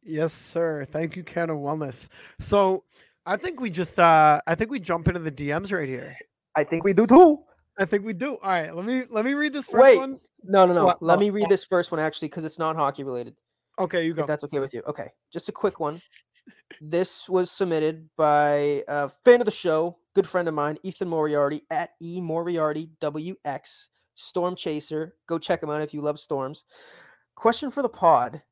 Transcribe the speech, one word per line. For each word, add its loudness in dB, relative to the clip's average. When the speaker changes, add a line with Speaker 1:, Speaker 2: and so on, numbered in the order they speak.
Speaker 1:
Yes, -4
sir. -4
Thank -6
you, -14
Canna -4
Wellness. -6
So, 0
I -4
think -8
we -4
just, -6
uh, 6
I 0
think -4
we -6
jump -4
into -2
the -6
D -10
Ms -4
right -4
here. -10
Speaker 2:
I 2
think -4
we 2
do 6
too. 10
Speaker 1:
I 0
think -2
we -8
do. -6
All -4
right, -2
let -8
me, -4
let -2
me 0
read -2
this -8
first 4
Speaker 2:
Wait. 10
Speaker 1:
one. -6
Speaker 2:
No, 6
no, 4
no. 2
Speaker 1:
What? 2
Speaker 2:
Let 6
Speaker 1:
What? 4
Speaker 2:
me 2
read -2
Speaker 1:
What? 0
Speaker 2:
this 2
first 0
one, -4
actually, -4
'cause -10
it's -12
not -2
hockey -2
related. -10
Speaker 1:
Okay, -2
you -2
go. -6
Speaker 2:
If -2
that's -4
okay -4
with -8
you. -8
Okay. -10
Just -10
a -10
quick -4
one. -6
This -4
was -2
submitted -4
by 2
a -4
fan 6
of 0
the -2
show, -2
good 2
friend -2
of -4
mine, -2
Ethan -8
Moriarty, -2
at -6
E -10
Moriarty -4
W -8
X, -12
Storm -4
Chaser. -8
Go -4
check -4
him -8
out -4
if -8
you -10
love -4
storms. -8
Question 0
for -6
the -2
pod. 0